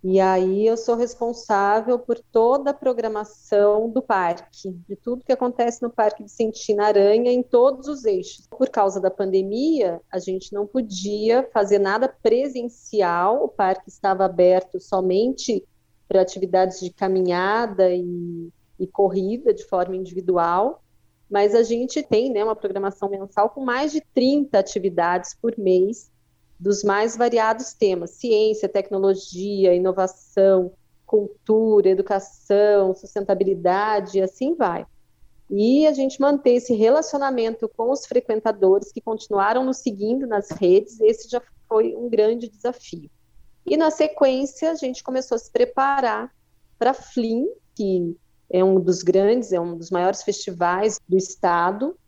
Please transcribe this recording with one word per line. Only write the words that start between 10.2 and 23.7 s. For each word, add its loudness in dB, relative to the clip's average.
não -4
podia -2
fazer 2
nada 0
presencial, 0
o -2
parque -2
estava -2
aberto 2
somente -2
para 4
atividades 0
de -8
caminhada 0
e, -8
e -6
corrida -2
de -8
forma -4
individual, -2
mas 2
a 6
gente -2
tem, 0
né, -2
uma -2
programação -6
mensal -2
com -10
mais -2